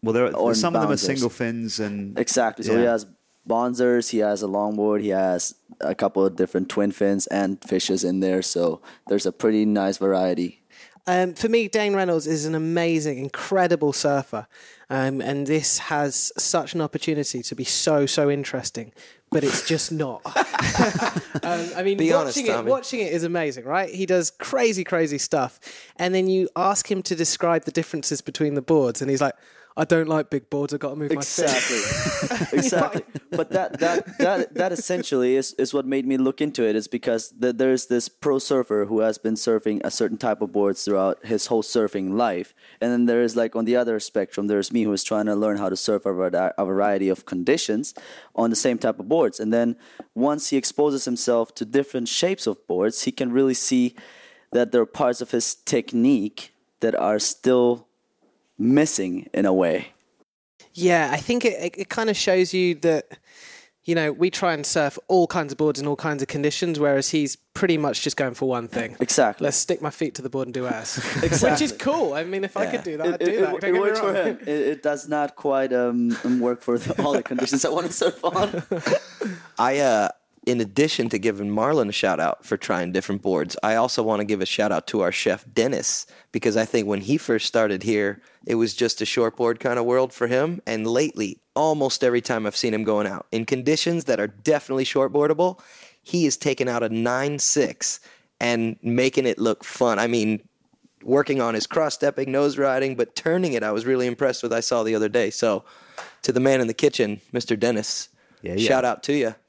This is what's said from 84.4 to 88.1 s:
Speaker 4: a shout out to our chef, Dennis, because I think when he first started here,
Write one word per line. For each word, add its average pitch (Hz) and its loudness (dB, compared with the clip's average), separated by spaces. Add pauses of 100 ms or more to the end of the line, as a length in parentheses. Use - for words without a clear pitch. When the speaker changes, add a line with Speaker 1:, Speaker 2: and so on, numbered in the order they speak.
Speaker 4:
a 92 0
shout 107 0
out 82 -2
to 107 0
our 90 2
chef, - -2
Dennis, 117 -2 (260)
because 113 0
I 113 2
think 110 0
when 101 -2
he 120 0
first - -2
started 104 0
here, 104 0 (240)